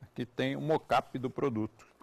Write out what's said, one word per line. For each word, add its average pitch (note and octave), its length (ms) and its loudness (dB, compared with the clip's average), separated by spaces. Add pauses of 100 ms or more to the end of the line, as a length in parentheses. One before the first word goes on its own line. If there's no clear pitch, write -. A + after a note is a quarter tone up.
Aqui - 260 -8
tem C3+ 300 -2
o C#3 40 -6
mockup C#3+ 580 0
do B2 120 -4
produto, A2 560 -2 (160)